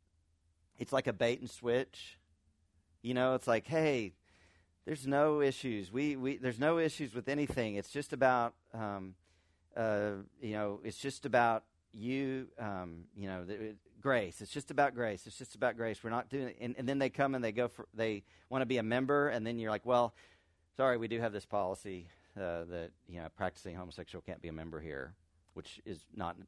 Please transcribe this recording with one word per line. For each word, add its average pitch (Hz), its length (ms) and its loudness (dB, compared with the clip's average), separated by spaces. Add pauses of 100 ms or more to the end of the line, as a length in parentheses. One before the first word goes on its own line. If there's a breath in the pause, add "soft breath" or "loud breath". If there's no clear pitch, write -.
(800)
it's - 140 -6
like 131 160 2
a 117 40 0
bait 120 280 2
and 123 100 -10
switch. - 680 -2 (840)
You 123 120 -2
know, 127 200 4
it's 127 140 -2
like, 113 180 4
"Hey, 143 480 2 (720 soft breath)
there's 135 240 -4
no 147 320 6
issues. 120 500 0
We, 143 240 0
we, 131 220 -2
there's 123 240 -2
no 165 180 4
issues 143 380 0
with 123 120 -4
anything. 131 460 0
It's 101 160 -4
just 143 220 -6
about, 127 420 4 (180)
um, 101 440 -6 (600)
uh, 107 340 2 (300)
you 107 120 -4
know, 104 320 -2
it's 104 140 -8
just - 280 -6
about 117 380 6 (280)
you, 131 540 -2 (140)
um, 90 460 -6 (100)
you 101 100 -8
know, 92 180 -6
the, 107 300 -8 (260)
grace. 113 400 0
It's 104 120 -12
just - 180 -8
about 139 240 4
grace. 113 320 -2
It's 113 120 -16
just - 180 -14
about 117 200 2
grace. 113 280 -2
We're 117 60 -2
not 117 180 -2
doing 135 220 -4
it." - 100 -14
And, 120 180 -4
and 127 100 -2
then 139 120 2
they 131 100 4
come 139 240 2
and 127 80 -2
they 110 80 2
go 120 160 2
for, - 260 -8
they 110 300 0 (280 soft breath)
wanna 131 160 0
be 127 100 2
a 113 80 2
member, 131 460 4
and 113 140 -2
then 117 140 -2
you're 110 140 0
like, 107 120 -2
"Well, 120 300 4 (600 soft breath)
sorry, 131 200 4
we 113 120 -2
do 113 100 -2
have 113 140 0
this 101 120 -6
policy, 95 600 -2 (300 soft breath)
uh, 85 340 -4
that, 85 200 -6 (180)
you 87 120 -10
know, 80 60 -8 (100)
practicing 92 380 -6
homosexual 87 480 -12
can't 87 180 -10
be 85 80 -10
a 80 40 -8
member 80 260 -8
here," 76 340 -10 (420)
which - 300 -16
is 87 200 -12 (100)
not 87 220 -4 (120)